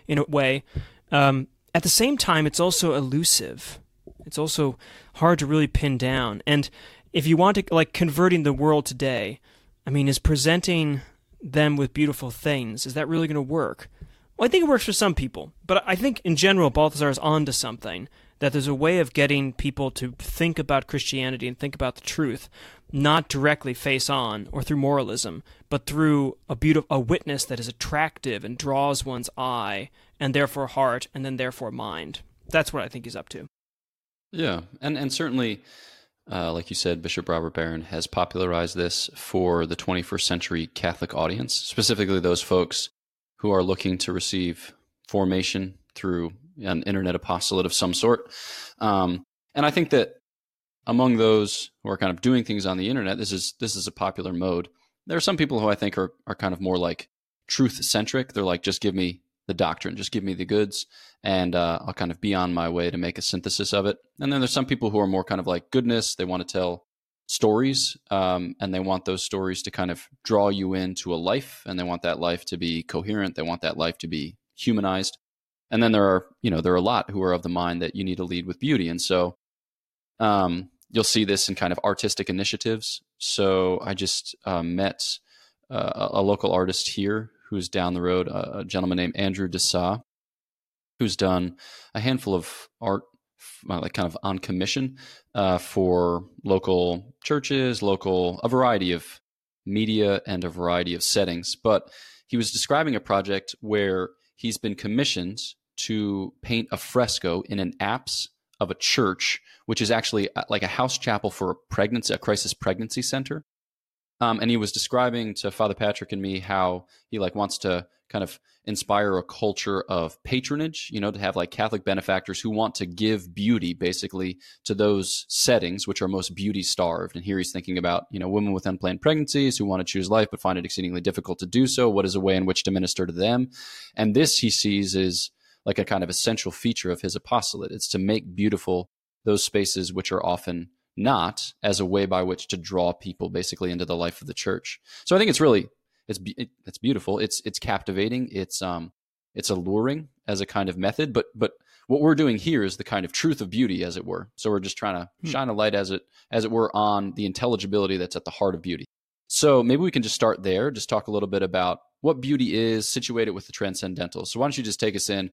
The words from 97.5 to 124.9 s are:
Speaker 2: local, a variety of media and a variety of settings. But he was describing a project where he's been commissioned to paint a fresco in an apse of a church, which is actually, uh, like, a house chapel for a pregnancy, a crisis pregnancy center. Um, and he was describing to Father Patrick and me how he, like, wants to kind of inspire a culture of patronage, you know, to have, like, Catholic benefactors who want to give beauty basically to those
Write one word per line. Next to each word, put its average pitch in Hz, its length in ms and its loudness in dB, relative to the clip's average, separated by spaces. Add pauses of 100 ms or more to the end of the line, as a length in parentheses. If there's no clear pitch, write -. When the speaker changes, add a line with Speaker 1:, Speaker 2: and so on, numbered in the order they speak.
Speaker 2:
local, 95 640 0
a 120 60 0
variety 117 420 4
of - 300 -6 (440)
media 104 640 2
and 92 160 -4
a 90 60 -4
variety 87 440 0
of 85 80 -6
settings. 87 540 0
But - 340 2 (380)
he - 80 -4
was 113 160 0
describing 143 440 0
a 101 40 -2
project 98 600 -2
where 101 480 0 (260)
he's 113 220 -6
been 104 180 -4
commissioned 107 640 -2 (380)
to 101 540 -4 (120)
paint 117 280 -2
a 104 60 -4
fresco 95 680 0
in 101 100 -4
an 87 220 -2
apse - 500 -4 (300)
of 95 100 0
a 95 60 -4
church, - 680 0 (240)
which 113 160 -2
is 104 80 2
actually, 113 460 0
uh, - 140 -4
like, 98 120 0
a 95 60 -2
house 127 300 -2
chapel 104 340 -2
for 90 200 -4
a - 40 -2 (140)
pregnancy, 107 440 0
a - 40 -2
crisis - 360 -2
pregnancy 110 480 -4
center. 135 420 -6 (760)
Um, 113 200 2
and 113 120 2
he 117 60 4
was 107 140 -2
describing 120 640 0
to 101 140 -4
Father 104 240 0
Patrick 104 380 -2
and 98 100 -4
me 95 180 -4
how 92 460 0 (240)
he, 113 80 -6
like, 92 160 -2
wants 101 260 -2
to 90 280 -2 (220)
kind 101 140 -4
of - 160 -10 (260)
inspire 101 520 0
a 90 60 -2
culture 101 600 -2
of 85 400 -4
patronage, 147 680 -4
you 110 80 -6
know, 101 100 -2
to 101 100 -8
have, 98 160 -2
like, 90 140 0
Catholic 110 340 -2
benefactors 95 560 0
who 110 120 -4
want 107 240 0
to 101 100 -4
give 90 480 -2
beauty 101 400 2
basically 92 640 -4 (280)
to 104 100 -2
those 101 540 2